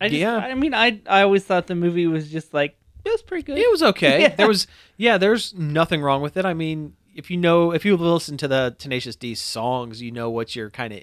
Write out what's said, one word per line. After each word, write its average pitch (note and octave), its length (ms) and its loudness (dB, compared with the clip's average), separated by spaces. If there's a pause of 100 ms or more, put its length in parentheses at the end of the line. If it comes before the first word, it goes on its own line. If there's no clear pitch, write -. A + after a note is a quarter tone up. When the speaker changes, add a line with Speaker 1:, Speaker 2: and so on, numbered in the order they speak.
Speaker 1:
I G3 80 -2
just, D3 120 -2
Speaker 2:
Yeah. A3+ 160 0
Speaker 1:
I B3+ 180 -6
mean, C#4 180 -2
I, A3+ 360 0
I G3 140 4
always G3 220 4
thought F3+ 220 -2
the F#3 80 -6
movie F3 320 0
was D#3 240 -2
just, D#3 240 -10
like, D3 220 -2 (280)
it G4+ 60 -4
was A4+ 120 -2
pretty F4 200 -8
good. C#4+ 160 -6
Speaker 2:
It A#4 120 4
was E4 120 2
okay. E3+ 380 4
Speaker 1:
<laughs> - 20 6
Yeah. D4 140 6
Speaker 2:
There G#3 120 4
was, G3+ 200 0 (280)
yeah, A3 220 2
there's G#3 360 2
nothing D#3+ 460 0
wrong C#3 220 2
with D3 140 -6
it. F#3 80 0
I F3+ 100 -2
mean, D#3 380 -6 (220)
if - 160 -18
you F3 80 -4
know, E3+ 340 4
if E3 120 -2
you G3+ 120 6
listen E3 420 0
to D3+ 100 -2
the C3 300 0
Tenacious B2 380 -6
D A#2+ 180 -10
songs, A#2+ 680 -6
you A#2+ 120 -10
know A#2 180 -6
what A#2 240 -6
you're A2 160 -8
kinda A2+ 320 -10